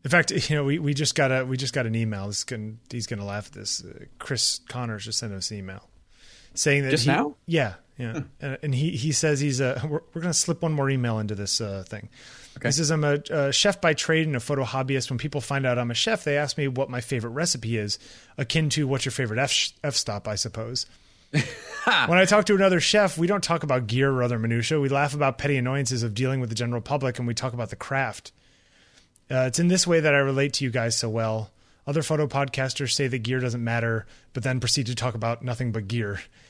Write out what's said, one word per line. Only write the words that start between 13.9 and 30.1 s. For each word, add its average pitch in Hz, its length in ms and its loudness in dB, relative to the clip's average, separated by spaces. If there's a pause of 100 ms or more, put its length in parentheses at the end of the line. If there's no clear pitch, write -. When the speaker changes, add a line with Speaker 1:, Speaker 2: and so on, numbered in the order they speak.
Speaker 1:
trade 160 340 2
and 143 80 -2
a 117 40 0
photo 135 220 -2
hobbyist. 131 480 -2
When 123 80 -2
people 147 220 -4
find 135 260 -2
out 123 100 4
I'm 120 140 0
a 120 40 -4
chef, - 280 0
they 143 160 2
ask 147 180 -2
me 143 120 0
what 135 200 -2
my 123 120 -6
favorite 117 300 -4
recipe 117 460 -2
is, 104 220 -2 (400)
akin 156 320 0
to 151 160 0
what's 131 180 -2
your 127 60 -4
favorite 117 300 -2
F, - 320 0 (100)
f-stop, 110 460 -4
I 107 80 -4
suppose." 117 500 -6 (460)
Speaker 2:
<laughs> 151 80 4 (680)
Speaker 1:
When 170 100 4
I 185 80 8
talk 208 220 6
to 208 80 6
another 185 260 6
chef, 202 380 4
we 165 80 2
don't 202 180 2
talk 165 180 0
about 127 260 0
gear 131 220 2
or 127 120 2
other 120 160 0
minutia. 117 420 0
We 135 80 2
laugh 139 260 2
about 139 220 2
petty 143 220 0
annoyances 127 440 0
of 113 120 -2
dealing 131 260 0
with 120 80 -2
the 113 60 -4
general 120 260 -2
public, 135 380 -2
and 123 100 -2
we 117 60 -2
talk 127 180 -4
about 120 160 -6
the - 80 -12
craft. - 560 -4 (960)
Uh, 127 180 2
it's 120 100 -2
in 175 100 4
this 180 180 4
way 170 140 6
that 151 140 4